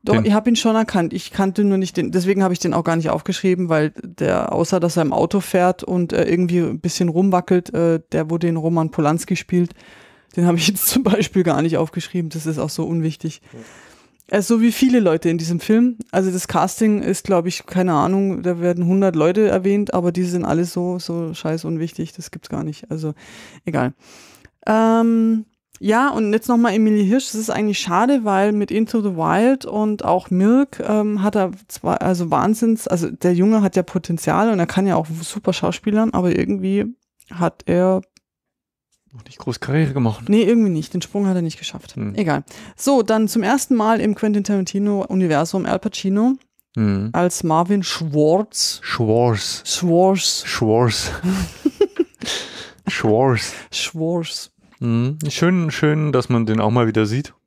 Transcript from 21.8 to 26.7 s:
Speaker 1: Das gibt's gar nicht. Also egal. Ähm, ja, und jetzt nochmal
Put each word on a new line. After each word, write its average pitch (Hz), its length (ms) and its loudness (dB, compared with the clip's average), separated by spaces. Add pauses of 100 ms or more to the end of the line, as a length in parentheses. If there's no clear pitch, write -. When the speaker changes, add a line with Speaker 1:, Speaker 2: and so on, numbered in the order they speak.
Speaker 1:
Das - 180 -16
gibt's - 200 -18
gar 175 120 -6
nicht. 156 280 -10
Also 156 240 -6 (500)
egal. 127 300 -2 (720)
Ähm, 226 800 2 (340)
ja, 233 300 2
und 208 220 0
jetzt 220 160 0
nochmal 233 260 4